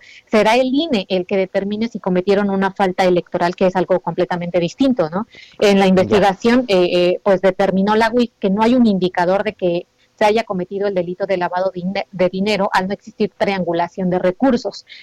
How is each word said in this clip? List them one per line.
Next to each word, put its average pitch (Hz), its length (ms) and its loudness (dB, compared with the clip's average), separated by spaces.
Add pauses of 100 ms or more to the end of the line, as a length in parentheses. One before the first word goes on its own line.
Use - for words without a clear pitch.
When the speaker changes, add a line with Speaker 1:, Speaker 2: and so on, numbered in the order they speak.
(300)
Speaker 1:
será 220 260 4
el 262 120 2
ine 269 420 -2
el 185 160 -2
que 208 100 -4
determine 196 520 -2
si 214 120 -8
cometieron 196 520 0
una 196 180 0
falta 190 360 -2
electoral, 175 500 0
que 190 100 0
es 185 100 0
algo 180 260 0
completamente 175 580 -4
distinto, 175 500 0
¿no? 190 160 -6 (320)
En 202 220 4
la 196 60 4
Speaker 2:
Ya. 190 40 4
Speaker 1:
investigación, 196 800 2
eh, 180 260 2
eh, 180 300 0
pues 196 180 2
determinó 196 540 0
la 220 180 0
uif 240 160 0 (100)
que 190 120 -2
no 208 100 0
hay 233 140 4
un 240 100 4
indicador 185 580 0
de 208 100 -6
que 175 340 -4 (280)
se 214 100 0
haya 214 180 2
cometido 196 440 -6
el 202 60 -4
delito 180 320 -4
de 190 120 -2
lavado 180 360 -2
de 180 60 -10
ine-, 190 320 -6
de 180 180 0
dinero 196 420 -2
al 185 160 -2
no 202 60 -4
existir - 420 -6
triangulación 180 760 -2
de 180 80 0
recursos. 202 680 -2 (180)